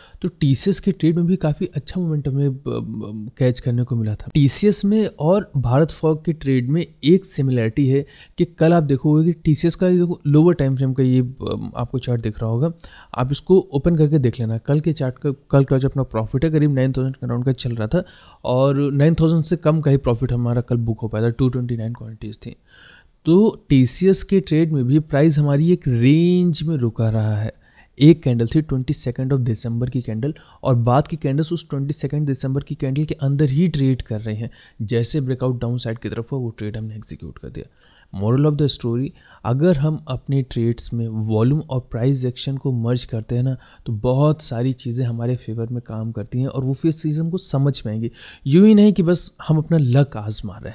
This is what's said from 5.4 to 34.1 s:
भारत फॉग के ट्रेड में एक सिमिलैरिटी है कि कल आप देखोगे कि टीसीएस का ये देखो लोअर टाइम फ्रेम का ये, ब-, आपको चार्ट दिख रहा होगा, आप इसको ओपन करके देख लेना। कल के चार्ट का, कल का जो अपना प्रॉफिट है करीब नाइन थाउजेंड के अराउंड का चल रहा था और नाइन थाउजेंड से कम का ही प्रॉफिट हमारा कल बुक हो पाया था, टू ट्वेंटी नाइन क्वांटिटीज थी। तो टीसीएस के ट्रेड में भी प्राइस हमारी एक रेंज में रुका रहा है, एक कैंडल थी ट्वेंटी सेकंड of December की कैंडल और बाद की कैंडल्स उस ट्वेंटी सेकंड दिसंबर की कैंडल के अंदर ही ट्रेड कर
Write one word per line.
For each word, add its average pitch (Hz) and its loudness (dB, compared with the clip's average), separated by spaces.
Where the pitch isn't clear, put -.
भारत 131 2
फॉग 156 -2
के 170 0
ट्रेड 131 0
में 160 -2
एक 180 4
सिमिलैरिटी 131 0
है 139 2
कि 175 2
कल 165 2
आप 170 4
देखोगे 151 2
कि - -20
टीसीएस 165 2
का 185 0
ये 180 4
देखो 175 0
लोअर 156 6
टाइम 135 0
फ्रेम 131 0
का 135 0
ये, 127 4
ब-, 127 -6
आपको 120 -6
चार्ट 120 -4
दिख 110 -6
रहा 110 -2
होगा, 135 0
आप 127 -2
इसको 180 2
ओपन 170 0
करके 156 2
देख 123 0
लेना। 113 -2
कल 143 0
के 156 -2
चार्ट 131 -6
का, 147 -4
कल 139 2
का 131 0
जो 131 0
अपना 135 -2
प्रॉफिट 127 -4
है 160 0
करीब 151 2
नाइन 131 0
थाउजेंड 131 -4
के - -12
अराउंड 123 -2
का 135 0
चल 123 -4
रहा 110 -4
था 170 0
और 135 2
नाइन 143 2
थाउजेंड 160 4
से 175 -4
कम 156 0
का 143 2
ही 139 6
प्रॉफिट 127 0
हमारा 120 -2
कल 120 -2
बुक 113 -2
हो 117 -6
पाया 107 -2
था, 117 2
टू 127 0
ट्वेंटी 123 -4
नाइन 113 -6
क्वांटिटीज 110 -14
थी। - -18
तो 190 4
टीसीएस 151 2
के 196 2
ट्रेड 160 0
में 139 0
भी 139 2
प्राइस 151 2
हमारी 147 2
एक 175 -4
रेंज 160 4
में 160 -2
रुका 117 0
रहा 107 0
है, 110 -6
एक 160 6
कैंडल 117 0
थी 156 0
ट्वेंटी 139 -4
सेकंड 131 -4
of 139 2
December 120 -4
की 123 -4
कैंडल 117 -6
और 131 2
बाद 120 2
की 170 -8
कैंडल्स 151 -2
उस - -6
ट्वेंटी 139 -4
सेकंड 147 -4
दिसंबर 135 -4
की - -10
कैंडल 139 -2
के - -6
अंदर 139 0
ही 151 2
ट्रेड 135 0
कर 110 -8